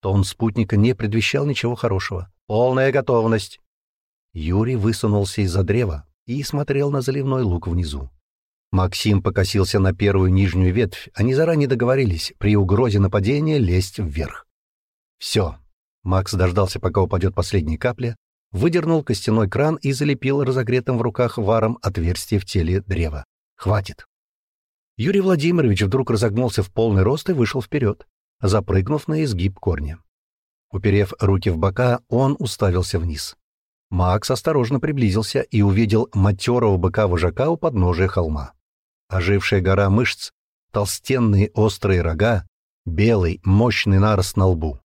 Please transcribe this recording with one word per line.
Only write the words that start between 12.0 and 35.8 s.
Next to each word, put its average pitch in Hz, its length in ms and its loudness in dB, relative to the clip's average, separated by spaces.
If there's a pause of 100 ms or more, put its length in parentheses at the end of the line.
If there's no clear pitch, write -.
при 104 180 2
угрозе 101 440 2
нападения 117 600 2
лезть 92 400 0
вверх. 76 480 -8 (720)
"Все". - 380 -4 (460)
Макс 95 300 -2
дождался, 92 460 0
пока 92 220 -2
упадет 90 340 -2
последняя 80 420 -2
капля, 120 380 -4 (360)
выдернул 160 520 0
костяной 110 460 0
кран 151 260 0
и 139 160 -4
залепил 139 520 -2
разогретым 127 540 0
в 113 40 -2
руках 120 360 -2
варом 110 440 0
отверстие 95 580 -2
в - 60 -8
теле 90 360 -2
древа. 80 420 -4 (320)
"Хватит". - 500 -4 (920)
Юрий 190 240 0
Владимирович 160 640 2
вдруг 120 260 0
разогнулся 113 540 0
в - 80 -8
полный 107 320 2
рост 123 260 0
и 185 40 2
вышел 127 280 0
вперед, 123 460 -4 (340)
запрыгнув 98 680 0
на 156 160 0
изгиб 95 360 -2
корня. 78 400 -6 (720)
Уперев 98 480 0
руки 95 300 2
в 85 80 0
бока, 120 520 0
он 135 300 2
уставился 92 600 -2
вниз. 82 380 -6 (520)
Макс 92 420 0
осторожно 135 480 0
приблизился 120 640 0
и - 200 0
увидел 107 520 2